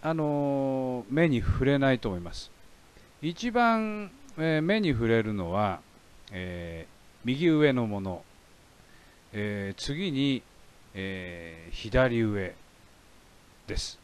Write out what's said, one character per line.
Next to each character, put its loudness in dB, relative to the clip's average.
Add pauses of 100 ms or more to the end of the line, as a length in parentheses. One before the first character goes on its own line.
あ 0
の 0
ー、 -2
目 4
に 4
触 2
れ 4
な 6
い 2
と -4
思 -4
い -6
ま -10
す。 -14 (720)
一 -4
番、 2 (260)
え 2
ー、 2
目 2
に 2
触 2
れ 6
る -2
の -2
は、 0 (500)
え -8
ー、 -20
右 2
上 6
の 0
も -4
の、 -6 (1080)
え -6
ー、 -14
次 -4
に、 0 (520)
え -10
ー、 -8
左 2
上 -2 (1120)
で -6
す。 -8